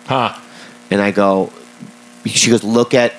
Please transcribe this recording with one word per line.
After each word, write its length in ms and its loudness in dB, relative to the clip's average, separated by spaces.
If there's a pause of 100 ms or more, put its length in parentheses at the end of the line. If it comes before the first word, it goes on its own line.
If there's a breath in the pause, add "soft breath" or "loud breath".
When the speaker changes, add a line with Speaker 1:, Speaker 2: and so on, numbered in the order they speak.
Speaker 1:
Huh. 300 -2 (540 loud breath)
Speaker 2:
And 100 2
I 100 0
go, 420 0 (760)
she 240 -2
goes, 140 2
"Look 300 0
at, 240 2